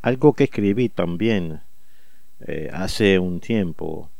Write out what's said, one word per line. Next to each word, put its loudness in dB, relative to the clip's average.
algo 4
que 4
escribí 2
también, 0
eh, -8
hace 4
un 0
tiempo. -2